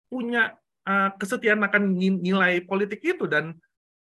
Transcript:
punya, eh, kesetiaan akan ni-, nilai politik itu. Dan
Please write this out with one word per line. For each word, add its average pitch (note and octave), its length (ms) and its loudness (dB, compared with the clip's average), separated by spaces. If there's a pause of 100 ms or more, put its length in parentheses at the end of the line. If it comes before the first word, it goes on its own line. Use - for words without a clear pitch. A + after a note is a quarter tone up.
punya, A#3+ 480 -2 (320)
eh, G3 320 2
kesetiaan G#3+ 480 0
akan G3+ 320 2
ni-, F#3+ 240 0
nilai F3+ 400 2
politik G3+ 400 -4
itu. E4 240 -2
Dan D#3+ 320 -2 (480)